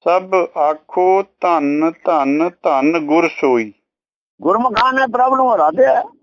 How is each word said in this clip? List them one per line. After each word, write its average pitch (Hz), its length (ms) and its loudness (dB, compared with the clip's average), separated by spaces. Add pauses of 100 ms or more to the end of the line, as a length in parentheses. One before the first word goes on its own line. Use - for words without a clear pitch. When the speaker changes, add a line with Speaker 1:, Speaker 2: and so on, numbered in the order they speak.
Speaker 1:
ਸਭ 185 300 0 (220)
ਆਖੋ 180 640 0 (180)
ਧੰਨ 156 520 0 (120)
ਧੰਨ 156 460 0 (120)
ਧੰਨ 156 440 0
ਗੁਰ 165 220 2
ਸੋਈ।" 120 440 -2 (720)
Speaker 2:
ਗੁਰਮੁਖਾਂ 233 500 0
ਨੇ 262 200 0
ਪ੍ਰਭ 254 220 2
ਨੂੰ 262 180 0
ਆਰਾਧਿਆ 254 500 2 (200)